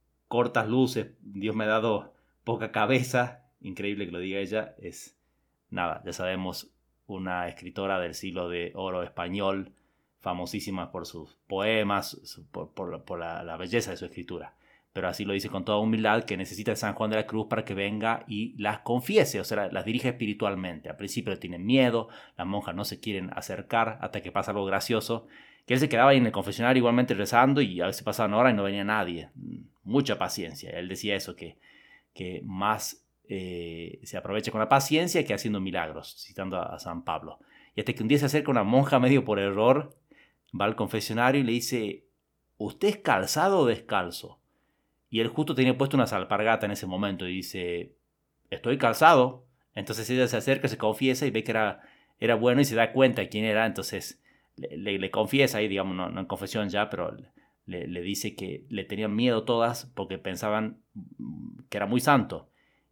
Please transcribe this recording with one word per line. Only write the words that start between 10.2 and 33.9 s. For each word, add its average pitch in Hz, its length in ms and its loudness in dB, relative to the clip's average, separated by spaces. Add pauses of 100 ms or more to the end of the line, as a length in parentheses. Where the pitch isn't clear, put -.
famosísima 90 640 -6
por 85 140 -8
sus 80 320 -16 (100)
poemas, 101 760 0
su, - 240 -20
por, 82 260 -12
por, 85 300 -10
por 87 160 -10
la, 82 240 -8
la 82 140 -10
belleza 95 340 -2
de 85 60 -10
su - 80 -10
escritura. 85 500 -12 (360)
Pero 92 160 -4
así 90 160 -4
lo 98 100 -2
dice 98 160 -2
con 95 140 -6
toda 104 140 0
humildad, 110 460 2
que 104 120 -4
necesita 95 360 -6
de 104 60 -2
San 104 180 -2
Juan 107 160 -2
de 110 60 0
la 107 100 -2
Cruz 110 200 -4
para 110 160 -2
que 98 120 -6
venga 107 520 -2
y 110 300 -6
las 104 220 -2
confiese, 123 600 2
o 92 40 -4
sea, 107 140 -2
la-, 98 140 -2
las 92 140 -4
dirija 120 240 0
espiritualmente. 101 800 -4
Al - 80 -12
principio 104 340 -6
le 92 60 -4
tienen 87 260 -10
miedo, 117 440 4 (300)
las 90 100 -6
monjas 98 260 -4
no 98 120 -6
se - 140 -8
quieren 95 360 -6
acercar, 110 640 -2
hasta - 200 -6
que 87 100 -10
pasa 98 180 -2
algo 101 160 -2
gracioso, 110 600 -2 (400)
que 123 80 4
él 131 40 2
se 147 100 2
quedaba 120 200 8
ahí 139 80 10
en 120 80 6
el 110 60 2
confesionario 110 480 2
igualmente 120 340 4
rezando 123 480 6
y 90 200 0
a 87 40 2
veces 98 160 -2
pasaban 104 320 0
horas 120 200 6
y - 20 2
no 104 80 0
venía 98 200 -2
nadie. 95 460 -2 (540)
Mucha 113 340 0
paciencia. 90 540 -6
Él 87 160 -8
decía 98 280 -2
eso, 92 200 -6
que, - 240 -16 (560)
que 90 280 -8
más, 104 600 -4 (240)
eh, 87 760 -8